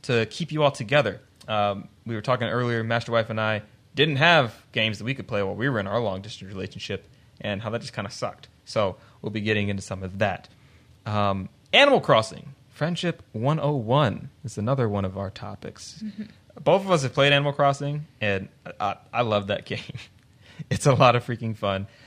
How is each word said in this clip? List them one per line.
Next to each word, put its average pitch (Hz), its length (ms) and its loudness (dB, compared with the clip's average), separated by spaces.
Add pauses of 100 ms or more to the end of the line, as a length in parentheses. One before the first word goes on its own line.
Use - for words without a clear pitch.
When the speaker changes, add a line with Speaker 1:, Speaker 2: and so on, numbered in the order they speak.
Speaker 1:
to 113 240 2
keep 156 260 -8
you 151 100 0
all 143 80 6
together. 127 500 0 (280)
Um, 104 400 -2 (180)
we 117 80 -6
were 107 80 -6
talking 123 260 0
earlier, 117 360 0
Master 117 280 -2
Wife 113 180 2
and 110 100 -2
I 107 220 0 (320)
didn't 147 220 4
have 147 380 4 (180)
games 110 260 0
that 98 60 -12
we 131 100 -4
could 117 140 -10
play 107 140 -2
while 95 120 -2
we 110 140 -2
were 127 120 0
in 95 60 -4
our 104 140 -2
long-distance 98 480 -6
relationship, 95 580 -10 (340)
and 101 220 -6
how 110 80 -6
that 117 100 -6
just - 120 -14
kinda 101 180 -8
sucked. - 380 -10 (160)
So 98 320 -2 (260)
we'll 107 80 -6
be 107 100 -6
getting 104 280 0
into 98 140 -4
some 95 200 -10
of 95 160 -10
that. 98 300 -2 (580)
Um, 101 420 0 (240)
Animal 262 280 6
Crossing, - 540 2 (160)
Friendship 165 520 -4 (100)
one 139 280 0
oh 147 160 0
one 120 540 2 (140)
is - 140 -8
another 120 300 0
one 101 160 0
of 95 120 -4
our 98 140 -6
topics. - 760 -14
Speaker 2:
Mm-hmm. 214 200 -10 (380)
Speaker 1:
Both 175 220 6
of 190 60 -6
us 170 140 4
have 123 100 -2
played 139 180 6
Animal 143 200 2
Crossing, 143 540 0 (140)
and 98 280 -2 (320)
I, 98 160 -2 (160)
I 120 100 0
love 104 260 2
that 101 160 -2
<laughs> - 20 -18
game. 101 140 -6 (920)
It's - 160 0
a 143 80 6
lot 120 220 6
of 120 80 -2
freaking 113 320 -6
fun. 98 300 -2 (200)